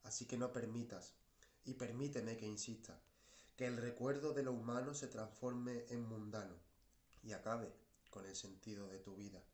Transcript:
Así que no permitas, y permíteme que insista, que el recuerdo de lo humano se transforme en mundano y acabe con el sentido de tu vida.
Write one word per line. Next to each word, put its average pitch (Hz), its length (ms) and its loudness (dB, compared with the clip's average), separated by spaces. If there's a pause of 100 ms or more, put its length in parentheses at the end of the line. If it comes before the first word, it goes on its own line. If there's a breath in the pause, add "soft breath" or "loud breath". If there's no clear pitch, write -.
Así 110 200 -2
que 123 120 0
no 123 160 2
permitas, 113 600 -2 (500 loud breath)
y 131 80 -2
permíteme 123 640 0
que 110 80 -2
insista, 107 500 -2 (600 loud breath)
que 127 100 2
el 123 120 4
recuerdo 135 560 4
de 139 100 6
lo 131 100 4
humano 120 400 2
se 139 140 0
transforme 120 840 0
en 120 140 2
mundano 107 520 -2 (680)
y 110 80 -4
acabe 110 420 0 (380)
con 98 160 -8
el 98 80 -6
sentido 98 520 -6
de 95 120 -6
tu 95 160 -8
vida. 98 280 -8 (100)